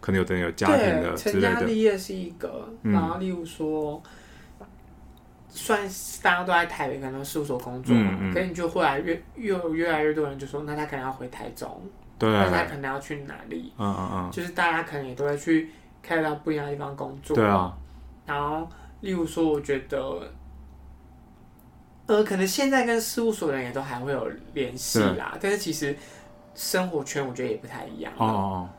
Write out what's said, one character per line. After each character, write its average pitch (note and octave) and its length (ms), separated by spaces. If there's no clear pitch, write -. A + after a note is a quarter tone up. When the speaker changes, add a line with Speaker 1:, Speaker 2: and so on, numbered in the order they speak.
Speaker 1:
可 - 100
能 F#2+ 60
有 F2+ 80
的 F#2 80
人 F2+ 100
有 E2+ 100
家 G2+ 120
庭 - 120
的 A#3 60
之 F#3+ 60
类 E3 140
的。 - 120
Speaker 2:
对， - 160
成 G3 100
家 G3 200
立 A#3 180
业 G#3+ 160
是 F#3+ 200
一 F3+ 160
个， - 360
Speaker 1:
嗯。 A3 100
Speaker 2:
然 G3+ 80
后 E3+ 200
例 F#3+ 80
如 F3 180
说， D#3 560
虽 - 280
然 G3+ 120
大 F3+ 140
家 F3+ 60
都 F3+ 80
在 E3+ 140
台 D3+ 220
北， C3+ 120
可 C3+ 120
能 C3+ 120
事 C#3+ 140
务 D3+ 60
所 D3 160
工 B2+ 240
作 B2 120
嘛， G2 240
Speaker 1:
嗯， F#2+ 120
嗯。 - 20
Speaker 2:
可 F3 60
是 F#3 80
你 E3+ 80
就 E3+ 120
后 F3 140
来 C#3 200
越， E3 200
又 F3 400
越 E3+ 160
来 D3+ 100
越 D3+ 120
多 D3+ 140
人 C#3 120
就 C3+ 80
说， C#3+ 160
那 D3 120
他 D3+ 120
可 C#3+ 80
能 C3 100
要 C3 60
回 B2+ 160
台 A#2 240
中， - 280
Speaker 1:
对。 A2+ 140
Speaker 2:
那 G2 180
他 F2+ 140
可 - 140
能 C#3 140
要 C#3 80
去 C#3+ 180
哪 C#3+ 80
里？ - 300
Speaker 1:
嗯， A2 80
嗯， F#2 300
嗯。 F2+ 160
Speaker 2:
就 F3 100
是 F3 120
大 E3+ 180
家 E3 100
可 E3 160
能 C#3 100
也 B2+ 60
都 C#3+ 120
会 C#3+ 120
去 D#3+ 320
开 E3 220
到 D#3 120
不 D3+ 160
一 D#3 40
样 D3 100
的 C#3+ 60
地 C#3+ 80
方 C#3 160
工 C3+ 260
作。 D3+ 140
Speaker 1:
对 A2+ 100
啊。 F#2 320
Speaker 2:
然 D3 160
后， D#3 260
例 G3 100
如 F3 140
说， E3 200
我 D3+ 160
觉 C#3 160
得， C#3 440
呃， G#3+ 160
可 G#3+ 140
能 F#3+ 100
现 C#4 240
在 B3+ 160
跟 A#3 120
事 A3+ 220
务 A3+ 100
所 F3 200
的 C3+ 40
人 B2+ 100
也 A#2+ 60
都 C3+ 80
还 C3+ 200
会 C3 120
有 B2+ 160
联 B2+ 220
系 - 240
啦， F#2 340
Speaker 1:
对。 - 80
Speaker 2:
但 G3 100
是 G#3 60
其 F3 160
实 C#3+ 220
生 F#3 340
活 D3+ 140
圈 C#3 220
我 B2+ 80
觉 B2+ 100
得 B2 60
也 G#2+ 80
不 - 100
太 - 180
一 - 140
样 - 140
了。 A2+ 120
Speaker 1:
哦， - 0
哦， A2 80
哦。 F#2+ 460